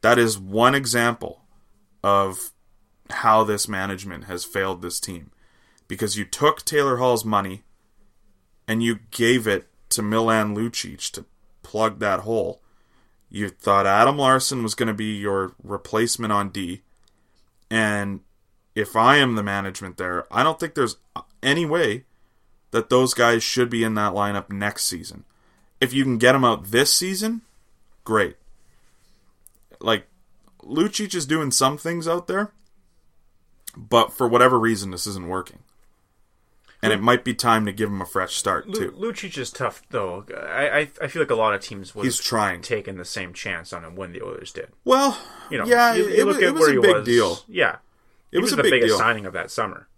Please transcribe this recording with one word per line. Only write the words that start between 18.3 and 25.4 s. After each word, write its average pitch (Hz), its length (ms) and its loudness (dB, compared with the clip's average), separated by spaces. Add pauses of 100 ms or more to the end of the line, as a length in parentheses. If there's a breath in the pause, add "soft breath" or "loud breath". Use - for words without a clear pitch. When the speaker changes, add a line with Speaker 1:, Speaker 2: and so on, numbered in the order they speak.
Speaker 1:
if 107 220 -2
I 123 220 6
am 127 180 2
the 104 80 -2
management 98 540 -6
there, 90 340 -4
I 120 100 0
don't 160 160 0
think 160 160 -6
there's 123 220 -2 (440)
any 147 240 0
way 147 400 -2 (640)
that 113 180 -2
those 127 240 4
guys 117 300 4
should 123 260 0
be 117 160 0
in 110 100 -2
that 104 200 -2
lineup 101 360 -2
next 101 340 -6
season. - 400 -8 (540)